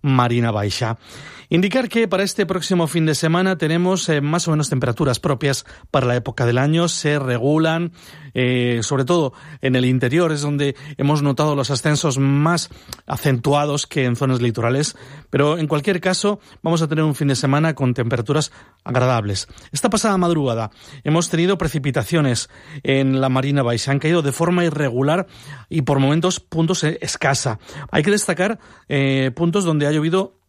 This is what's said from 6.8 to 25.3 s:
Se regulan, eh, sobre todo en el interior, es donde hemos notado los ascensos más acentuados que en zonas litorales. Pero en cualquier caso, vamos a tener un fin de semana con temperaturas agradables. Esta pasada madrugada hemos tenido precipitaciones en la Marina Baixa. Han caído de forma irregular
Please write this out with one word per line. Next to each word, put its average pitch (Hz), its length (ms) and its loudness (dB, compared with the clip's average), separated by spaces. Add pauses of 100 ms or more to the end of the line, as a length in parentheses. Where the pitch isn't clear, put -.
Se 147 320 -2
regulan, 156 720 0 (420)
eh, 123 480 0
sobre 131 240 -2
todo 156 280 0 (280)
en 131 140 0
el 127 100 2
interior, 131 460 2
es 143 100 -2
donde 143 340 -2 (220)
hemos 143 240 2
notado 143 340 0
los 139 140 -2
ascensos 143 480 0
más 143 520 2 (360)
acentuados 143 800 0
que 135 200 -2
en 123 100 0
zonas 131 260 0
litorales. 120 540 0 (340)
Pero 147 300 2
en 156 80 0
cualquier 160 340 0
caso, 202 380 0 (240)
vamos 165 180 2
a 160 60 0
tener 156 160 0
un 151 100 2
fin 143 140 0
de 135 80 2
semana 147 400 2
con 123 180 0
temperaturas 127 580 0 (320)
agradables. 120 640 0 (240)
Esta 190 200 0
pasada 208 260 2
madrugada 139 540 0 (320)
hemos 160 260 0
tenido 175 300 0
precipitaciones 143 880 -2 (320)
en 135 400 2
la 131 80 2
Marina 135 320 0
Baixa. 120 300 -2
Han 139 80 0
caído 160 240 2
de 139 80 0
forma 175 340 0
irregular 147 640 0 (420)